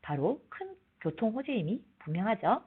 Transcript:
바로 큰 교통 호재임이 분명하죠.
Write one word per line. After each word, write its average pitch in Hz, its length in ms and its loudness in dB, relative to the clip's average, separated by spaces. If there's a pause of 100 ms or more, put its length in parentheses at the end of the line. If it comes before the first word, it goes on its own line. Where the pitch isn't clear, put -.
바로 151 460 0
큰 381 260 -10 (240)
교통 214 320 0
호재임이 247 500 -2 (180)
분명하죠. 185 680 2